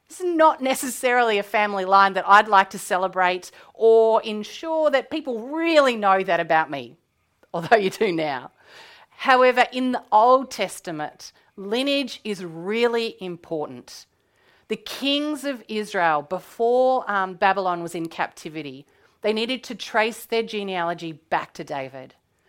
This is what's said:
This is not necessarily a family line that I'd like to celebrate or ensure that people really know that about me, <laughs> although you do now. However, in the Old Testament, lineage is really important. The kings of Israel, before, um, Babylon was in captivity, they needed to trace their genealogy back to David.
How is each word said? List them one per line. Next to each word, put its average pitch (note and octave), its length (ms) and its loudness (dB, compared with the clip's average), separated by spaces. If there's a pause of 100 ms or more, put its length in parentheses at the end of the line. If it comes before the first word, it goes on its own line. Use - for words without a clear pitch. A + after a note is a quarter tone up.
This - 120 -20
is F#4 60 -6
not D#4+ 340 2
necessarily B3 800 0
a G3 60 -2
family G#3 400 -2
line G3 300 6
that F#3 140 -2
I'd G#3+ 200 8
like G3+ 220 4
to G3 100 -12
celebrate F3+ 720 -2 (220)
or A3+ 480 6
ensure D4 680 -2
that B3+ 200 0
people B3+ 380 -8
really D4+ 460 2
know G3 300 2
that E3+ 160 0
about D#3+ 280 0
me, C3+ 280 -12 (280)
<laughs> - 300 -20
although E3+ 220 2
you G3 120 0
do G#3 220 -2
now. D3 400 -6 (580)
However, B3+ 640 4
in B3+ 200 -2
the A#3+ 180 -4
Old B3+ 400 4
Testament, - 840 -10 (240)
lineage B3+ 680 -4
is F#3+ 200 -8
really A3+ 760 -2
important. D#3+ 840 -10 (600)
The A3 100 -6
kings C#4+ 680 -4
of C4 240 -8
Israel, F#3+ 540 -2
before, A#3+ 840 0
um, F#3+ 260 -4
Babylon F#3 480 0
was E3+ 120 -8
in E3 140 -6
captivity, D3+ 760 -10 (360)
they G#3+ 120 0
needed A#3 320 -4
to A3+ 120 -12
trace A3 480 -2
their A#3 180 -2
genealogy F3 720 -6
back - 420 -6
to E3+ 80 -12
David. C3+ 540 -12 (320)